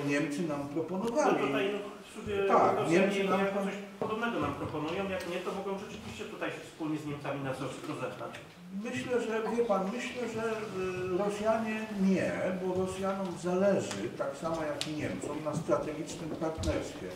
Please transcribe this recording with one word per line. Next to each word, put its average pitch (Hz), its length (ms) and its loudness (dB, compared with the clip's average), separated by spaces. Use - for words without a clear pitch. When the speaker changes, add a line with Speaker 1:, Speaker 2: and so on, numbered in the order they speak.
Speaker 1:
Niemcy 151 340 2
nam 143 260 -2
proponowali. 214 720 2
Speaker 2:
No 139 60 2
tutaj, 202 260 2
no, 202 60 -2
w - 60 -18
sumie 196 340 0
Speaker 1:
Tak, 190 280 6
Speaker 2:
Rosjanie 165 300 6
Speaker 1:
Niemcy 196 180 2
nam 190 160 4
Speaker 2:
jak 196 120 4
Speaker 1:
pro- 196 120 0
Speaker 2:
coś 196 80 0
podobnego 220 400 0
nam 143 140 0
proponują, 160 560 -2
jak 175 200 -4
nie, 180 60 -2
to 190 160 -4
mogą 190 260 -4
rzeczywiście - 460 -10
tutaj 160 260 -6
się 156 100 -8
wspólnie 156 380 -4
z 143 80 -6
Niemcami 139 380 -4
na 131 100 -2
coś 139 160 -4
rozebrać. - 460 -6
Speaker 1:
Myślę, 254 360 0
że, 220 220 0
wie 233 80 4
pan, 196 280 2
myślę, 240 420 -4
że, 220 180 0
y, 180 40 2
Rosjanie 220 680 2
nie, 190 320 4
bo 180 100 2
Rosjanom 190 680 0
zależy, 190 680 4
tak 139 180 -2
samo 165 260 -2
jak 151 260 -2
i 156 40 -4
Niemcom, 151 520 -4
na 147 120 -2
strategicznym 160 760 -2
partnerstwie. - 840 -2